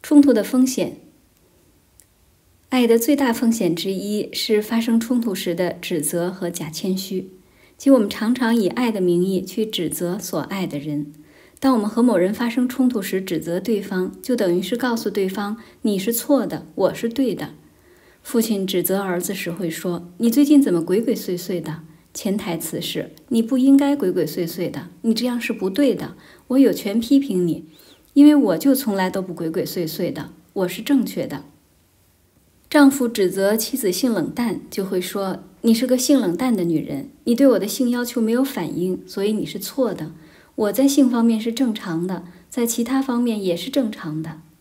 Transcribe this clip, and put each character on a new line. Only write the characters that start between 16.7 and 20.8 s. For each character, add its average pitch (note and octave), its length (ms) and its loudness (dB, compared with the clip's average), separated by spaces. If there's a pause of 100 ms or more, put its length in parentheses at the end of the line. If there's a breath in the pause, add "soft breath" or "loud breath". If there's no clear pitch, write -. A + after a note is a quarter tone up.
我 F#3+ 180 2
是 - 140 -6
对 A#3 260 -2
的。” D#3 180 -10 (720 soft breath)
父 A#3 180 0
亲 G3 260 0
指 F3+ 160 0
责 F#3+ 160 0
儿 F3+ 220 -2
子 G3 120 -6
时 F3+ 160 -6
会 E3+ 200 -6
说 E3+ 500 -6
，“你 A#3 100 2
最 C#4+ 140 4
近 C#4+ 180 8
怎 G3+ 120 2
么 E3 80 2